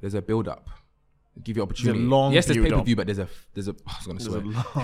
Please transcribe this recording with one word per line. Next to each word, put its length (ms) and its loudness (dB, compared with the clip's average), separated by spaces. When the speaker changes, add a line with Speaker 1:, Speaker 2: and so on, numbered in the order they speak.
Speaker 1:
There's 140 -6
a 80 -2
build 260 0
up. 200 -12
Give 140 -6
you 60 0
Speaker 2:
There's 60 -2
a 20 -6
Speaker 1:
opportunity. 180 2
Speaker 2:
long 280 4
Speaker 1:
Yes, 140 6
there's 100 2
Speaker 2:
build 100 6
up. 140 2
Speaker 1:
pay-per-view, 160 2
but 100 -2
there's 140 -2
a, 80 -4
there's 140 -6
a, 80 -8
I 120 -10
was 100 -12
gonna 100 -10
Speaker 2:
There's 80 -8
a 40 -6
Speaker 1:
swear. 20 -8
Speaker 2:
long 220 -4